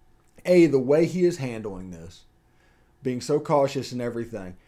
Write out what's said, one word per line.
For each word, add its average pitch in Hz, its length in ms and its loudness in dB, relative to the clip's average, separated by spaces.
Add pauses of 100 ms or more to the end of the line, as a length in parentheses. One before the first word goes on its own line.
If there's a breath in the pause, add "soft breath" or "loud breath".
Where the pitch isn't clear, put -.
(460)
A, 180 200 8
the 139 120 4
way 143 260 2
he 180 200 0
is 175 120 2
handling 107 540 -8
this, 82 320 -18 (800 soft breath)
being 127 180 -4
so 147 180 0
cautious 139 540 0
and 123 80 -8
everything, 113 560 -8 (120)